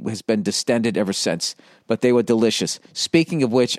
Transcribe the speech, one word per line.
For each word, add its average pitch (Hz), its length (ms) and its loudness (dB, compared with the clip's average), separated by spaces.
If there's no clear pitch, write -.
has 107 140 -6
been 107 220 0
distended 113 540 -2
ever 98 160 0
since. - 420 -4
But 113 140 -2
they 123 120 4
were 120 100 4
delicious. 110 560 0
Speaking 165 500 0
of 117 80 0
which, 123 280 2